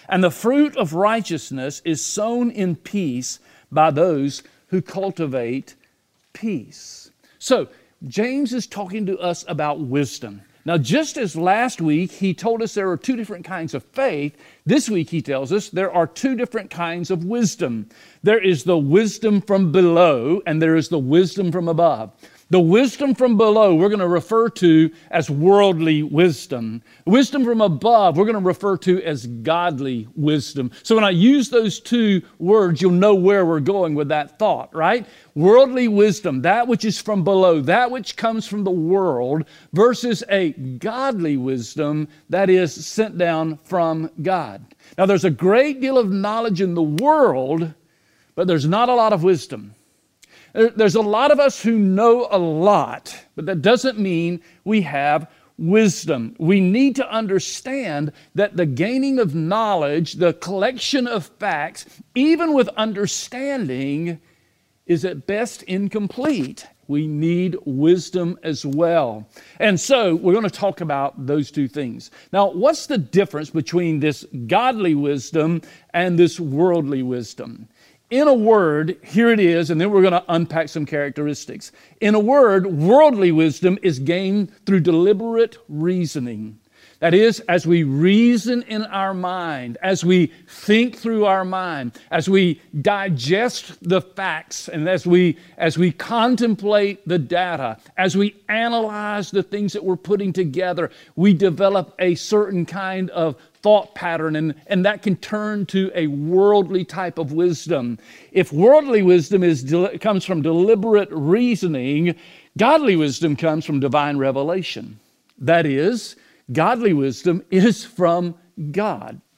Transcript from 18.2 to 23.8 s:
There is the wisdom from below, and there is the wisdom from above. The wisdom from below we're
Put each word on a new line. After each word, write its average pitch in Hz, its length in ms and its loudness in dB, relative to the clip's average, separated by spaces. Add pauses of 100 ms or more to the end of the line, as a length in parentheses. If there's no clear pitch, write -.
There 214 180 4
is 185 240 0
the 175 140 2
wisdom 196 640 2
from 196 300 0
below, 170 720 4
and 156 160 0
there 160 140 4
is 160 140 0
the 165 100 -2
wisdom 170 520 0
from 170 160 -4
above. 156 440 0 (400)
The 185 80 6
wisdom 233 560 2
from 240 220 2
below 214 360 6
we're 170 140 4